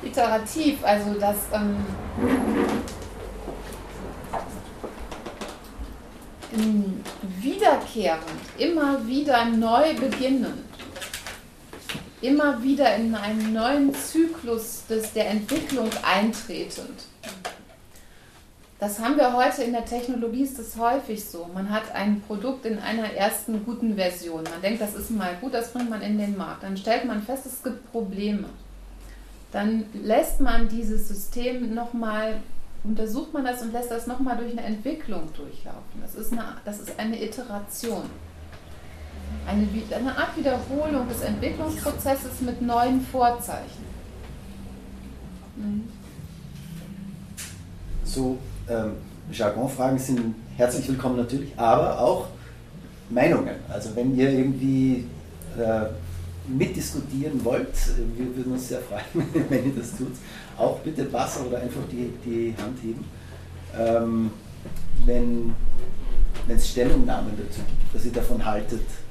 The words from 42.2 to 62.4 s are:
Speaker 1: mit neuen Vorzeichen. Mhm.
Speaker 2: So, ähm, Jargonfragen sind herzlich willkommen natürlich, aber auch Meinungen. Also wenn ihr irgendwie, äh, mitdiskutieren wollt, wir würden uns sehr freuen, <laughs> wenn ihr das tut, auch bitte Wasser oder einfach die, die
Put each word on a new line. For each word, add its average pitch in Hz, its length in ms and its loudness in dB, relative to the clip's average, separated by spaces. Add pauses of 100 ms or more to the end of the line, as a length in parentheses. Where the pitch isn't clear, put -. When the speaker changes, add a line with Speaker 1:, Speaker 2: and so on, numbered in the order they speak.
Speaker 1:
mit 240 220 -4
neuen 240 420 4
Vorzeichen. 240 800 0 (1700)
Mhm. 208 320 -4 (2250)
Speaker 2:
So, 127 340 0 (320)
ähm, 107 240 -2 (380)
Jargonfragen 127 680 0
sind 117 360 0 (200)
herzlich 123 320 2
willkommen 127 300 0
natürlich, 123 400 -2
aber 117 420 4
auch 151 280 2 (840)
Meinungen. 120 460 4 (140)
Also 104 260 -6
wenn 127 220 2
ihr 131 140 6
irgendwie, 131 760 2 (540)
äh, 110 280 2 (600)
mitdiskutieren 135 960 -2
wollt, 127 240 0 (480)
wir 127 180 -4
würden 127 180 -4
uns - 140 -4
sehr 113 140 -4
freuen, - 220 -8 (300)
<laughs> 156 160 2
wenn 127 180 2
ihr 135 120 0
das - 160 -8
tut, 127 160 -6 (460)
auch - 220 2
bitte - 340 -4
Wasser 123 340 -2
oder 123 140 -2
einfach 123 200 -6 (100)
die, 120 200 -4 (140)
die 117 360 -2